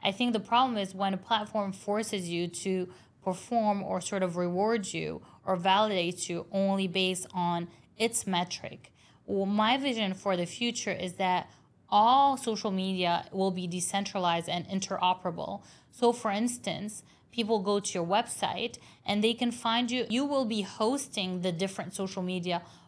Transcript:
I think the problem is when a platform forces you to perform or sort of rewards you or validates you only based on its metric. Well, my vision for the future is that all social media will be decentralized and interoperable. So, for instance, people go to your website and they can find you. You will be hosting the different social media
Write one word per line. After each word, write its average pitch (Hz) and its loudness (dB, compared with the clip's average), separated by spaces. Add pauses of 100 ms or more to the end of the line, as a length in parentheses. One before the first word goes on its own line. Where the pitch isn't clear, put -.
I 196 2
think 240 0
the 220 2
problem 240 2
is 196 -4
when 190 0
a 190 -2
platform 208 -2
forces 202 -2
you 170 -2
to 185 -2 (340)
perform 202 0
or 185 -2
sort 196 -2
of 180 0
rewards 185 0
you 156 -4 (260)
or 185 0
validates 190 2
you 170 -4
only 196 2
based 185 0
on 175 0 (300)
its 226 0
metric. - -4 (340)
Well, 196 0
my 214 4
vision 226 0
for 190 -2
the 175 0
future 240 -4
is 180 -4
that 180 0 (400)
all 262 6
social 220 -2
media 185 0
will 190 2
be 180 -4
decentralized 180 0
and 175 -4
interoperable. 185 -2 (280)
So, 240 4
for 226 -4
instance, 208 -4 (300)
people 226 0
go 202 2
to - -6
your 175 0
website - -2 (260)
and 208 0
they 226 4
can 240 0
find 233 0
you. 247 0
You 247 2
will 269 0
be 214 0
hosting 196 -2
the 185 0
different 190 -4
social 190 -4
media 180 -2 (260)